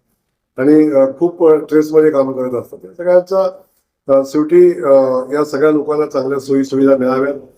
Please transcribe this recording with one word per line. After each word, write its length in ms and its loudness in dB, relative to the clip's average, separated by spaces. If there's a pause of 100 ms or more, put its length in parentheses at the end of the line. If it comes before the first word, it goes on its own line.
(600)
आणि, 320 2
अ, 260 2
खूप, 300 0
अ, 80 4
स्ट्रेसमध्ये 540 0
काम 220 -2
करत 280 -8
असतात. 240 -16
या 100 -20
सगळ्यांचा, 560 -2 (580)
अ, 180 2
शेवटी, 580 2
अ, 100 4 (380)
या 120 -2
सगळ्या 260 0
लोकांना 360 -2
चांगल्या 320 -6
सोयी 260 -2
सुविधा 320 0
मिळाव्यात, 380 -2 (240)